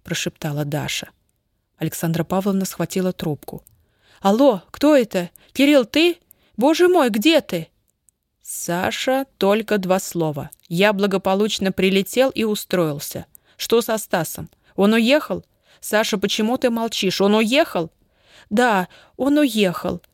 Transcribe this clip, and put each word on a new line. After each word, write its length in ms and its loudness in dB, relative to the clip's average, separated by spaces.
прошептала 640 -6
Даша. 420 -6
Александра 440 -4
Павловна 440 -2
схватила 480 -4
трубку. 500 -10
"Алло, 500 4
кто 240 2
это? 360 0
Кирилл, 320 4
ты? 320 2
Боже 300 4
мой, 200 4
где 320 2
ты?" 280 -8
"Саша, 800 -4
только 400 0
два 220 0
слова. 500 -6
Я 240 4
благополучно 800 0
прилетел 560 0
и 160 -4
устроился. 800 -4
Что 240 0
со 160 -4
Стасом? 540 -6
Он 160 4
уехал? 540 0
Саша, 380 -2
почему 400 -2
ты 100 0
молчишь? 540 -2
Он 140 4
уехал?" 540 0
"Да, 380 2
он 220 2
уехал. 640 0